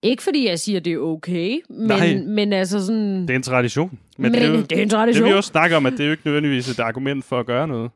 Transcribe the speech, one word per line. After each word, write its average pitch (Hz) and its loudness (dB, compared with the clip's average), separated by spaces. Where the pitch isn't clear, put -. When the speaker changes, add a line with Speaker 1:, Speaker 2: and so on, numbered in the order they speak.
Speaker 1:
ikke 240 0
fordi 277 0
jeg 170 -2
siger, 196 -2
det 165 -4
er 160 -2
okay, 170 -4
men, 220 -6
Speaker 2:
Nej. 185 2
Speaker 1:
men 208 0
altså 190 -2
sådan 202 -2
Speaker 2:
Det 175 -4
er 127 0
en 131 0
tradition. 127 -2
Men 233 2
Speaker 1:
Men 240 4
Speaker 2:
det 240 4
er - 2
jo, 226 2
Speaker 1:
det - -2
er 196 2
en 214 0
tradition. 226 4
Speaker 2:
det 202 6
vi 196 6
også 202 0
snakker 165 2
om, 143 2
at 127 2
det 127 -8
er 143 0
jo 147 2
ikke 156 -4
nødvendigvis 143 0
et 120 -6
argument 131 -4
for 127 -2
at 117 -4
gøre 123 -2
noget. 117 -6